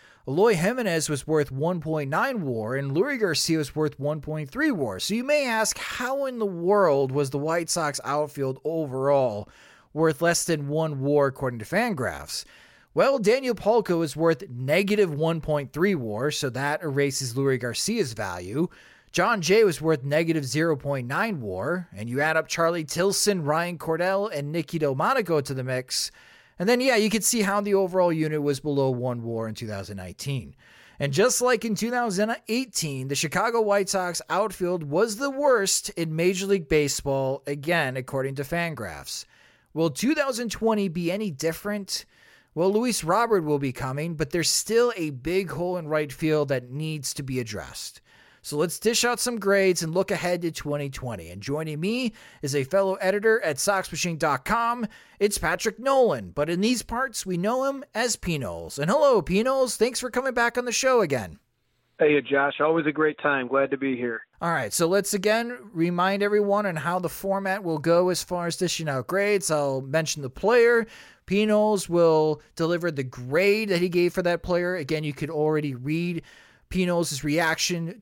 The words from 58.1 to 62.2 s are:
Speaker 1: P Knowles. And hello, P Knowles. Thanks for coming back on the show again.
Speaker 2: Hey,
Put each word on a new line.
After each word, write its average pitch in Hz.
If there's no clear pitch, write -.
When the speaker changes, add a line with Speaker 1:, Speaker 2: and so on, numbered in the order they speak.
Speaker 1:
P 165
Knowles. 85
And 151
hello, 269
P 180
Knowles. 262
Thanks 240
for 247
coming 247
back 233
on 247
the 240
show 254
again. 117
Speaker 2:
Hey, 151